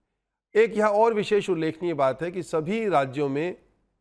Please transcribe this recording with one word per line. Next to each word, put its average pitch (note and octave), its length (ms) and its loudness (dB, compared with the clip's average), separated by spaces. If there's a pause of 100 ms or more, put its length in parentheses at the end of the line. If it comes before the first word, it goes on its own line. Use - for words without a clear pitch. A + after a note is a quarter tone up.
(540)
एक G#3+ 220 2
यहाँ G#3 160 2
और A3 220 4
विशेष G#3 340 0
उल्लेखनीय D#3+ 460 -2
बात C3+ 280 0
है F3 80 -6
कि F3 120 -8
सभी F#3+ 460 -4
राज्यों C#3 400 0
में D3+ 280 -4 (440)